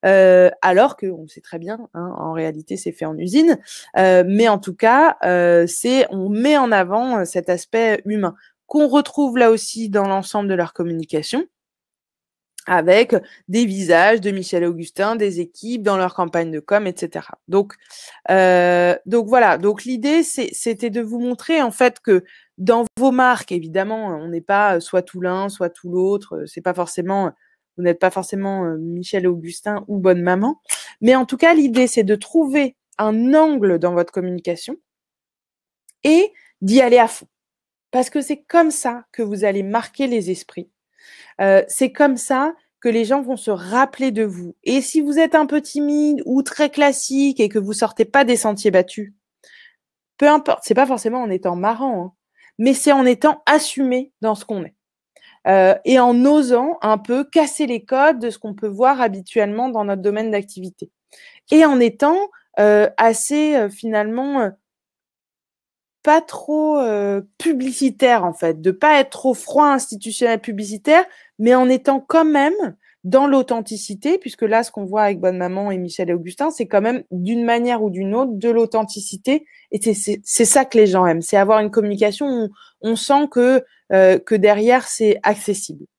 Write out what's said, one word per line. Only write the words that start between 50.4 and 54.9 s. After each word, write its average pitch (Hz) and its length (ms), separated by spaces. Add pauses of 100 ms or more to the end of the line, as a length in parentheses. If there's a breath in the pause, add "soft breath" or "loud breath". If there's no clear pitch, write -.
c'est - 120
pas 262 120
forcément 247 360
en 220 80
étant 180 260
marrant, 220 480
hein, 185 80 (460 soft breath)
mais 240 140
c'est 277 200
en 269 120
étant 294 420
assumé 262 760
dans 214 160
ce 208 80
qu'on 196 200
est. - 120 (720 soft breath)